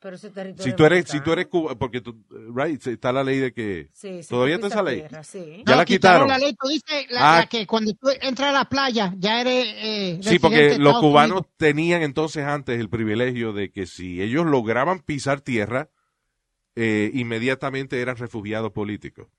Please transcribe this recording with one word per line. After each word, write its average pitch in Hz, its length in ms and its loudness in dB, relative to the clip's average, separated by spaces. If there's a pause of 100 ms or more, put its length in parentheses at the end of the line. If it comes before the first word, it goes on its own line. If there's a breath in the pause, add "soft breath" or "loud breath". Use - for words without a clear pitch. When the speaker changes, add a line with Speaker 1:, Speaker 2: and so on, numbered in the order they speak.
Speaker 1:
Pero 185 160 -14
ese 208 140 -20
territorio 190 340 -14
Speaker 2:
si 127 100 -2
tú 156 120 6
eres, 175 180 4
si 151 140 -6
Speaker 1:
americano. 139 60 -8
Speaker 2:
tú 160 80 0
eres 175 160 -2
cuba-, 156 300 -2
porque 123 220 -6
tú, 113 240 -18 (300)
right, 139 320 -4
está 123 260 -4
la 135 100 0
ley 135 160 0
de 131 140 -2
que 95 400 -6
Speaker 1:
Sí, 185 300 -16
sí, - 80 -20
Speaker 2:
¿todavía 127 260 0
Speaker 1:
tú 190 60 -6
Speaker 2:
te 202 60 -4
Speaker 1:
pisas 214 100 -4
Speaker 2:
sale 180 140 -2
ahí? 113 80 -4
Speaker 1:
tierra, - 240 -16
sí. - 420 -18
Speaker 2:
Ya 123 80 6
Speaker 3:
No, - 20 6
Speaker 2:
la 170 80 6
Speaker 3:
quitaron - 400 6
Speaker 2:
quitaron. 269 40 2
Speaker 3:
la 262 100 2
ley, 269 200 0
tú 269 100 -6
dices, 285 420 -4
la, 165 240 6
Speaker 2:
Ah. 170 60 6
Speaker 3:
la 165 60 2
que 220 200 -4
cuando 214 260 -2
tú - 160 -4 (100)
entras 262 300 -4
a 277 40 0
la 269 120 2
playa, 240 540 -2
ya 220 240 0
eres, 254 240 0 (100)
eh, 208 460 -6
Speaker 2:
Sí, 180 160 2
porque 160 180 4
Speaker 3:
residente 143 220 6
de 143 60 2
Speaker 2:
los 147 80 8
Speaker 3:
Estados 143 100 4
Speaker 2:
cubanos 151 340 6
Speaker 3:
Unidos. 175 220 -6
Speaker 2:
tenían 165 420 2
entonces 156 460 -4
antes 135 340 -4
el 110 80 -6
privilegio 117 640 -2
de 101 180 -6
que 95 140 -8
si 90 380 -10
ellos 135 240 -2
lograban 135 540 0
pisar 139 420 -4
tierra, 120 480 -4 (840)
eh, 107 360 0
inmediatamente 131 880 -4
eran 123 160 -6
refugiados 110 560 -8
políticos. 104 560 -10 (100)